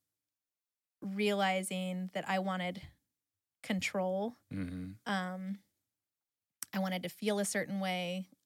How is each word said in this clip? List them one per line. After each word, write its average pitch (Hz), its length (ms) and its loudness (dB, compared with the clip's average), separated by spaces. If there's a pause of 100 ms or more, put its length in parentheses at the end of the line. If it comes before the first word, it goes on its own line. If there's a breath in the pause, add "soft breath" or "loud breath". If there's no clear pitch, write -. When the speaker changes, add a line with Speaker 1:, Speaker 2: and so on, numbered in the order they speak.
(1000)
Speaker 1:
realizing 190 1120 2
that 190 160 -2
I 190 100 4
wanted 185 420 0 (840)
control. 190 720 0 (160)
Speaker 2:
Mm-hmm. 92 380 -4 (140)
Speaker 1:
Um, 190 520 -2 (1160)
I 196 60 0
wanted 185 240 0
to 175 60 -2
feel 208 300 0
a 202 60 2
certain 196 360 0
way. 180 480 -2 (160)